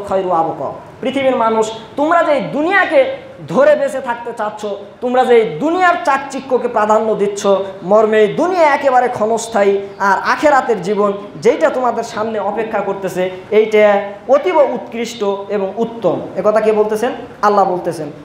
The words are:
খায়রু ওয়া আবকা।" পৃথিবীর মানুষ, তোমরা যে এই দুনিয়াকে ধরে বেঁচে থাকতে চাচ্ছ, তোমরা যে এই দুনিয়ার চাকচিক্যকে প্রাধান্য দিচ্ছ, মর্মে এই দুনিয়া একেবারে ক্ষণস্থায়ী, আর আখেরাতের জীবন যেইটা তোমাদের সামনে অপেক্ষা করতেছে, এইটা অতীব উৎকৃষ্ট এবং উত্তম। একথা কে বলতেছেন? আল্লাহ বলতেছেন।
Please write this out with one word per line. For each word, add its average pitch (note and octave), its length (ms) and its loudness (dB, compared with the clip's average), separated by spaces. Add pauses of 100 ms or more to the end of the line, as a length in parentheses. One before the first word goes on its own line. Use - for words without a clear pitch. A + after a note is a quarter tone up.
খায়রু F#3 220 -2
ওয়া E3 100 0
আবকা।" C#3+ 320 -4 (300)
পৃথিবীর C4 340 0
মানুষ, A3+ 360 0 (240)
তোমরা E4 280 2
যে D#4+ 80 0
এই C4 100 2
দুনিয়াকে D4 840 0 (220)
ধরে C#4 280 4
বেঁচে C4 260 -4
থাকতে A#3+ 360 -8
চাচ্ছ, G#3+ 280 -6 (360)
তোমরা B3 240 2
যে A#3+ 100 6
এই F3 240 2
দুনিয়ার F4 340 2 (120)
চাকচিক্যকে C4+ 600 -2
প্রাধান্য G#3+ 480 2
দিচ্ছ, G3+ 320 -2 (360)
মর্মে G#3+ 360 4
এই G#3+ 80 6
দুনিয়া D#4 460 2
একেবারে B3+ 340 2
ক্ষণস্থায়ী, G3+ 760 0 (180)
আর G3 180 2 (140)
আখেরাতের C4 500 2
জীবন G3 320 0 (220)
যেইটা C4+ 340 2
তোমাদের A#3 340 -2
সামনে G#3+ 360 -6
অপেক্ষা G#3+ 400 -4
করতেছে, F#3 500 -4 (220)
এইটা G#3+ 500 4 (280)
অতীব D#4+ 280 2
উৎকৃষ্ট A#3+ 680 -2 (260)
এবং G3 280 -4
উত্তম। F#3 420 -2 (160)
একথা G#3 260 2
কে G#3+ 100 2
বলতেছেন? G#3+ 400 0 (300)
আল্লাহ G3+ 240 4
বলতেছেন। F3 460 -4 (140)